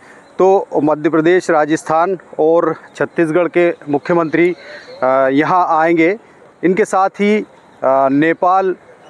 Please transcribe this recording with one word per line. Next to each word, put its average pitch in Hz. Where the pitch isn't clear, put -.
तो 190
मध्य 151
प्रदेश, 165
राजस्थान 160
और 160
छत्तीसगढ़ 160
के 175
मुख्यमंत्री, 165
अ, 131
यहाँ 156
आएंगे। 165
इनके 185
साथ 190
ही, 208
अ, -
नेपाल, 175